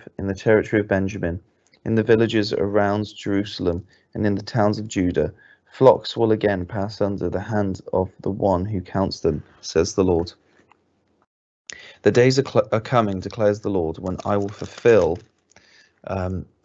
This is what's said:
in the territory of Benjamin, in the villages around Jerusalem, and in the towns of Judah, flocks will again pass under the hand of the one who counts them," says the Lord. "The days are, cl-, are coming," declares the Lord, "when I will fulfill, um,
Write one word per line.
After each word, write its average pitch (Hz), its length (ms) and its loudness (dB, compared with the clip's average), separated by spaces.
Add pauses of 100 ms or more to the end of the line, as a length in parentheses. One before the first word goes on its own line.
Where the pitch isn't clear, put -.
(180)
in 98 100 -6
the 98 80 -2
territory 107 440 2
of 101 80 -2
Benjamin, 95 540 -2 (440)
in 113 100 0
the 110 80 2
villages 110 500 2
around 101 640 0
Jerusalem, 98 720 -4 (280)
and 107 120 -4
in 101 100 0
the 104 80 -6
towns 107 360 0
of 107 80 -8
Judah, 90 460 -2 (380)
flocks - 440 4
will 113 160 2
again 101 360 0
pass 101 340 -6
under 98 280 -2
the 92 120 -4
hand 101 400 -4 (120)
of 92 180 -2 (100)
the - 100 -4
one 98 340 0
who 104 140 -4
counts 92 400 -4
them," 78 240 0 (180)
says - 320 -2
the 98 100 2
Lord. 87 300 0 (1700)
"The 107 80 4
days 127 280 6
are, 135 60 0
cl-, - 260 0
are 113 80 0
coming," 107 400 0
declares 104 400 0
the 104 100 -6
Lord, 82 280 -2
"when 90 260 -6
I 101 140 0
will 101 120 -2
fulfill, 101 680 2 (920)
um, 92 380 -6 (200)